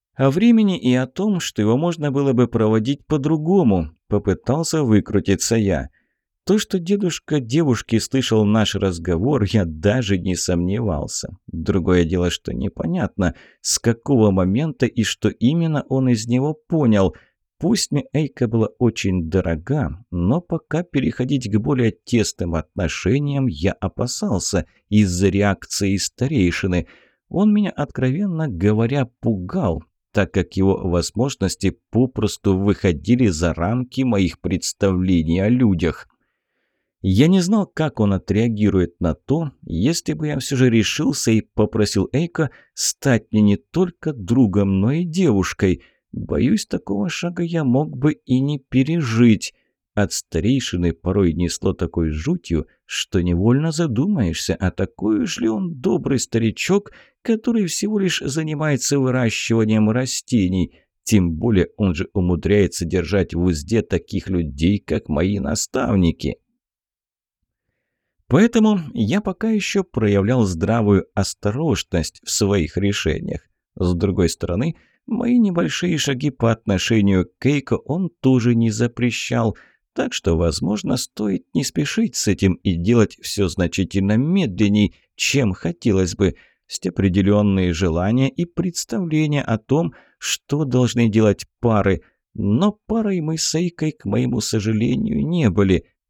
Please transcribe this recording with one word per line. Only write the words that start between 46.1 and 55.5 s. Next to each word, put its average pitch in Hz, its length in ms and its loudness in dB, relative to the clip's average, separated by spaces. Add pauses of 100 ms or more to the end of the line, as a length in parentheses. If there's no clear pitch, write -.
Боюсь, - 540 -2
такого - 420 -4
шага 175 360 -6
я 165 200 -2
мог 135 320 0
бы 147 180 0
и - 280 -2
не 143 180 -2
пережить. 127 920 2 (400)
От 104 180 0
старейшины 90 800 -2
порой 92 420 0
несло 87 400 -2
такой 82 360 -4
жутью, 80 580 -4 (180)
что - 360 -4
невольно 113 500 2
задумаешься, 143 840 -2
а 92 140 -2
такой - 520 -2
уж 226 180 -6
ли 233 80 -2
он 190 280 -4